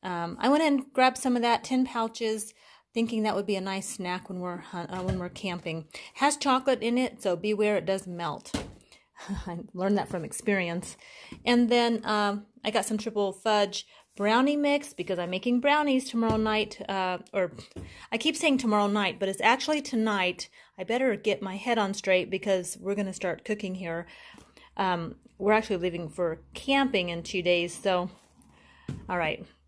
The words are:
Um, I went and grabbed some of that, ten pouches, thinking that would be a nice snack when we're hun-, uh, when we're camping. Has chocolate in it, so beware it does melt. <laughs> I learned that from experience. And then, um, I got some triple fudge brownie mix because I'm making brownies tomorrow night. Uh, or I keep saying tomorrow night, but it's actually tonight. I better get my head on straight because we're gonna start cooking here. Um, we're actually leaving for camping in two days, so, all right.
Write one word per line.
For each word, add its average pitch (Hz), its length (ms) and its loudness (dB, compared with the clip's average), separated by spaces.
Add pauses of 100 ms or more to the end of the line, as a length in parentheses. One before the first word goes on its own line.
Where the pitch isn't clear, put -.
Um, 175 360 -6
I 247 120 4
went 302 120 6
and 285 300 2
grabbed 262 260 4
some 247 180 2
of 233 60 0
that, 233 220 2
ten 262 220 2
pouches, 226 640 -4 (400)
thinking 226 300 0
that 214 120 2
would 202 120 -2
be 202 100 0
a 190 40 -2
nice 190 280 -4
snack 180 400 -6
when 180 120 -8
we're 180 180 -6
hun-, 175 320 -10
uh, 185 120 -6
when 185 160 0
we're 180 120 -6
camping. 165 560 -8 (280)
Has 294 220 2
chocolate 262 460 2
in 240 160 2
it, - 240 -2
so 180 140 2
beware 208 400 2
it 170 100 -2
does 190 200 -2
melt. 170 480 -6 (760)
<laughs> 196 180 -6
I 175 140 -6 (120)
learned 190 240 2
that 185 120 0
from 170 160 -6
experience. 180 720 -2 (480)
And 240 260 4
then, 233 340 2
um, 208 420 0 (160)
I 214 80 -2
got 208 140 2
some 220 140 0
triple 208 340 -2
fudge 208 540 0 (300)
brownie 247 400 4
mix 285 360 0
because 190 260 -4
I'm 175 120 -4
making 240 300 0
brownies 285 500 2
tomorrow 226 260 2
night. 214 520 0
Uh, 185 300 -2 (140)
or 185 200 0 (600)
I 226 60 -2
keep - 180 0
saying 285 220 4
tomorrow 208 300 2
night, 202 300 0
but 196 100 0
it's 190 120 -4
actually 269 400 4
tonight. 214 680 -2 (260)
I 190 80 -8
better 233 320 0
get 202 240 0
my 190 160 -6
head 226 220 0
on 196 160 0
straight 185 340 2
because 190 500 -2
we're 196 160 -4
gonna 196 200 -4
start - 300 -4
cooking 208 320 -6
here. 170 300 -6 (680)
Um, 180 380 -2 (240)
we're 202 140 2
actually 214 260 2
leaving 175 320 -4
for 165 320 -2 (100)
camping 269 560 2
in 170 140 -6
two 180 180 -4
days, 175 320 2
so, 185 380 0 (960)
all 180 80 -2
right. 165 300 -2 (220)